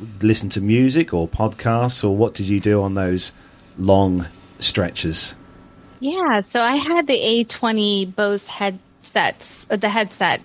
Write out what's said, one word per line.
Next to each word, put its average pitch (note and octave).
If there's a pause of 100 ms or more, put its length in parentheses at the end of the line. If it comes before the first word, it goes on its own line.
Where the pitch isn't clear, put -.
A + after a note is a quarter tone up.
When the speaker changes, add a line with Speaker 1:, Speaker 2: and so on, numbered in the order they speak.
(200)
Speaker 1:
listen G#2+
to G2+
music B2+
or E2
podcasts, A#2
or G2+
what A2
did G2
you G2
do G#2
on G2
those F#2 (460)
long F#2+ (320)
stretches? - (680)
Speaker 2:
Yeah, C#4+
so A#3
I A#3+
had D4+
the C4+
A A#3
twenty G#3
Bose G3+
headsets, -
uh, G#3+
the G#3
headset, G3+